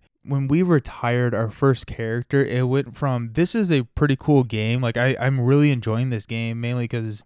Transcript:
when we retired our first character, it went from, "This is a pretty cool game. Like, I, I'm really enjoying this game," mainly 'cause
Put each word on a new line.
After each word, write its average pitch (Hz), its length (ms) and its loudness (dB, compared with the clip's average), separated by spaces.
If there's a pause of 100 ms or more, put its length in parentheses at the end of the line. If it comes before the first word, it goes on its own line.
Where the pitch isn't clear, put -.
(240)
when 139 260 -2
we 156 120 4
retired 123 720 0
our 110 160 -2
first 135 380 2
character, 120 560 -2
it 123 240 -2
went 127 300 -2
from, 123 360 -4
"This 170 220 0
is 202 160 2
a 139 120 4
pretty 139 340 0
cool 143 260 4
game. 113 380 -2
Like, 117 160 -2
I, 127 220 2
I'm 131 200 0
really 143 320 4
enjoying 117 400 -2
this 110 140 -6
game," 113 360 -6
mainly 120 260 -4
'cause 110 380 -6